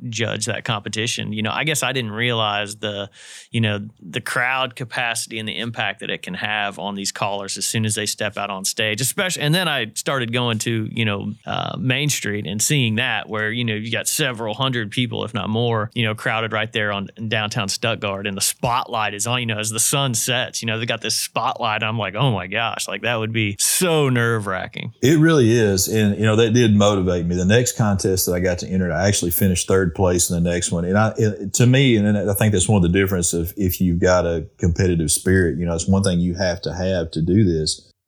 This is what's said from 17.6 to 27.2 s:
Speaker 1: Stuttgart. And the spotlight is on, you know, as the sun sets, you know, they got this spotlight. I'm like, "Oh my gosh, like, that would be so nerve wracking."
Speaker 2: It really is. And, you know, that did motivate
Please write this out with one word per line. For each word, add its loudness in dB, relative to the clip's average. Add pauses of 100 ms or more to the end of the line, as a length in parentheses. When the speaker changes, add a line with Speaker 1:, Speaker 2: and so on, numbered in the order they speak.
Speaker 1:
Stuttgart. -4
And -6
the -6
spotlight -2
is -6
on, 0
you -4
know, -2
as -4
the -4
sun 0
sets, -2
you -6
know, -2
they -4
got -4
this -2
spotlight. -2
I'm -2
like, -4
"Oh 4
my -2
gosh, -4
like, -6
that 0
would -2
be -2
so 2
nerve 0
wracking." -6
Speaker 2:
It 6
really 6
is. 4
And, 2
you 0
know, 4
that 4
did 6
motivate 4